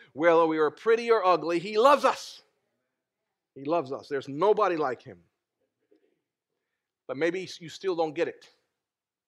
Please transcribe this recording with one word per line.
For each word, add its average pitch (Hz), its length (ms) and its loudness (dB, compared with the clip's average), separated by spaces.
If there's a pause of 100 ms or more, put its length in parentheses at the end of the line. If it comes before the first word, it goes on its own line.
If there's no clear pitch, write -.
(140)
whether 165 320 4
we 160 120 -2
are 151 140 2
pretty 226 400 0
or 214 140 2
ugly. 170 340 2
He 208 180 -6
loves 254 280 6
us. - 360 -4 (1120)
He 135 100 -16
loves 147 260 -2
us. 113 160 -12
There's 139 220 -6
nobody 185 480 2
like 135 240 -4
him. 101 160 -20 (1900)
But 131 100 -10
maybe 170 320 -4 (100)
you 170 100 -16
still 185 260 -8
don't 160 200 -4
get 156 140 -4
it. - 180 -16 (800)